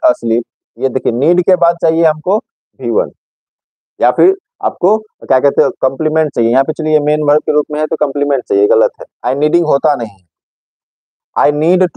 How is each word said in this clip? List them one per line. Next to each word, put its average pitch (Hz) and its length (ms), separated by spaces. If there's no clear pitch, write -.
sleep।" 120 380
ये 127 120
देखिए 123 220
need 160 300
के 185 140
बाद 170 260
चाहिए 165 220
हमको 160 340
वी 117 80
वन, 95 220
या 123 100
फिर 175 240
आपको 185 360
क्या 131 420
कहते 143 220
हैं 139 100
compliment 151 520
चाहिए, 117 180
यहाँ 131 120
पे 143 100
चलिए 156 260
main 151 240
verb 147 180
के 156 100
रूप 147 200
में 151 80
है 156 80
तो 160 80
कॉम्प्लीमेंट 143 480
चाहिए, 101 240
गलत 110 240
है, - 40
"I 135 140
needing" 156 260
होता 147 300
नहीं, 110 240
"I 143 120
need 165 300